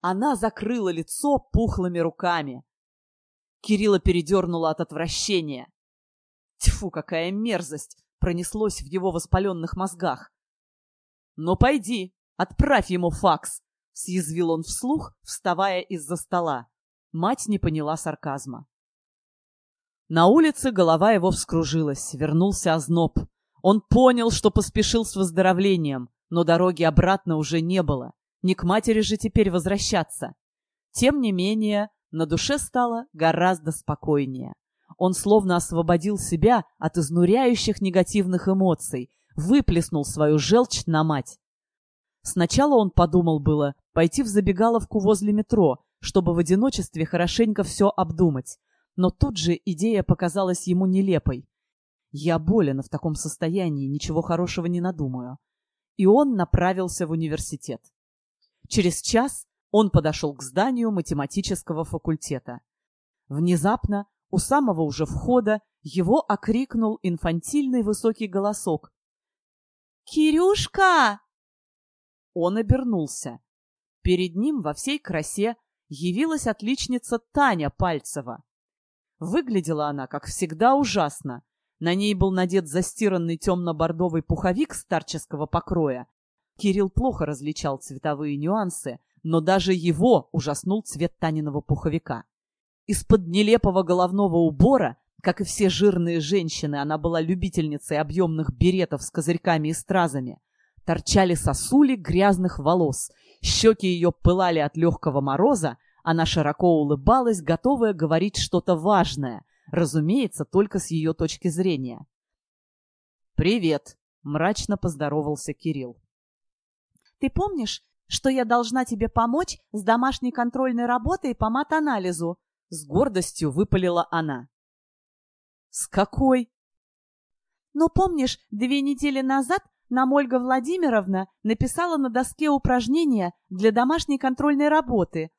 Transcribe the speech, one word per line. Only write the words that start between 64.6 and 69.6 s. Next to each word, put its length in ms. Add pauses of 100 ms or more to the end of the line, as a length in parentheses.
уже 240
входа, 560 (220)
его 440
окрикнул 760
инфантильный 800
высокий 460
голосок. 640 (1080)